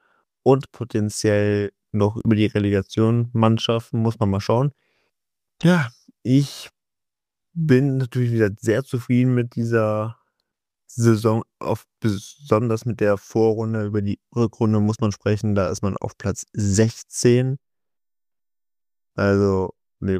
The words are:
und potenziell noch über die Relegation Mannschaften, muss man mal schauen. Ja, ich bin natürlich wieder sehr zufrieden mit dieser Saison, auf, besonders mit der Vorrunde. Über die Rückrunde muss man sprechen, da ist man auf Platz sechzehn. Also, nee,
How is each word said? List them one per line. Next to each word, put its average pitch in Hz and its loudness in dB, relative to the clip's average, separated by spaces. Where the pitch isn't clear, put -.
und 135 2
potenziell 104 -2
noch 107 0
über 113 0
die 104 2
Relegation 110 0
Mannschaften, 113 0
muss 113 -2
man 104 0
mal 98 0
schauen. 127 0
Ja, 160 2
ich 135 0
bin 139 2
natürlich 123 -2
wieder 110 2
sehr 113 0
zufrieden 127 0
mit 120 -4
dieser 110 -2
Saison, 113 2
auf, - -4
besonders 110 -2
mit 110 -6
der 104 2
Vorrunde. 110 -2
Über 104 -2
die 101 -4
Rückrunde 110 0
muss 104 0
man 107 -2
sprechen, 107 -2
da 98 0
ist 92 -6
man 98 -4
auf - -10
Platz - -8
sechzehn. 120 0
Also, 101 2
nee, 95 -2